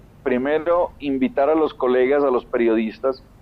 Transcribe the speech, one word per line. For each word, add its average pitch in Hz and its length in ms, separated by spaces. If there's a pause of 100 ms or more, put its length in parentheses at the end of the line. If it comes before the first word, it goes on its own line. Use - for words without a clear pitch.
(240)
primero 151 760
invitar 135 500
a 160 60
los 156 180
colegas, 127 500
a 135 80
los 120 140
periodistas, 117 800 (180)